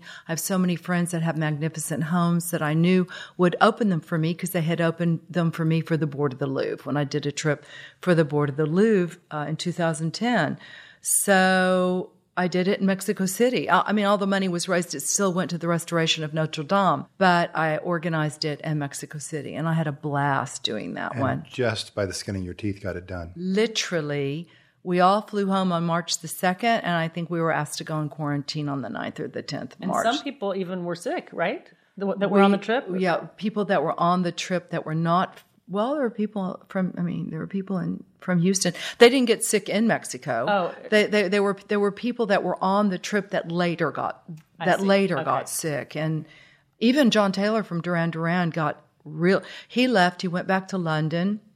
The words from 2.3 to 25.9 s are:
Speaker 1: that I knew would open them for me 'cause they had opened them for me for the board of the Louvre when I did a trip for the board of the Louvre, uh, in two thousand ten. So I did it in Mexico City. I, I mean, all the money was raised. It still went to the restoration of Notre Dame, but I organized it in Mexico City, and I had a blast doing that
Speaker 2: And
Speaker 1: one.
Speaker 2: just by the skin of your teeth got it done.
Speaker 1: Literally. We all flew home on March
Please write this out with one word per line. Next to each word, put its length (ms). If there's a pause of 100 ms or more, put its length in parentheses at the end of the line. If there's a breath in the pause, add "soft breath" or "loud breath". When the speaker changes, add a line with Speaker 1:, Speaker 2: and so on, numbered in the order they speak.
Speaker 1:
that 140
I 100
knew 340 (300 loud breath)
would 240
open 280
them 120
for 160
me 160
'cause 160
they 120
had 200
opened 380 (100)
them 220
for 140
me 160
for 160
the 100
board 260
of 60
the 80
Louvre 380
when 120
I 60
did 240
a 40
trip 340 (360 loud breath)
for 140
the 100
board 240
of 60
the 100
Louvre, 520 (140)
uh, 180
in 60
two 160
thousand 420
ten. 440 (440 loud breath)
So 1120 (260)
I 100
did 200
it 120
in 60
Mexico 400
City. 440
I, 200
I 40
mean, 120
all 120
the 100
money 200
was 200
raised. 260
It 80
still 320
went 180
to 60
the 100
restoration 560
of 100
Notre 300
Dame, 420 (120)
but 380
I 220
organized 680
it 180
in 180
Mexico 400
City, 360
and 120
I 60
had 140
a 40
blast 720
doing 320
that 180
Speaker 2:
And 80
Speaker 1:
one. 280
Speaker 2:
just 460
by 100
the 80
skin 220
of 80
your 100
teeth 280
got 140
it 120
done. 280
Speaker 1:
Literally. 1120 (360 soft breath)
We 160
all 220
flew 260
home 240
on 120
March 360